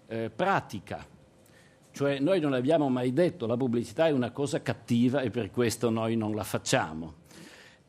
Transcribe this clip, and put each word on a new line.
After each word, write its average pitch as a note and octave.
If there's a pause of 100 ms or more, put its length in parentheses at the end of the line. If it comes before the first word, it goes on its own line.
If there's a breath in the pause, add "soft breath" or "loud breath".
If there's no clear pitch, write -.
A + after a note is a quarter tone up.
eh, A2+
pratica. C#3+ (840 soft breath)
Cioè, C#3
noi F3
non D3
abbiamo C#3+
mai B2+
detto: D3+
"La A#2+
pubblicità B2
è D#3+
una B2
cosa C#3+
cattiva B2
e B2+
per G#2
questo A#2+
noi A2+
non G#2+
la G#2
facciamo". E2+ (720 loud breath)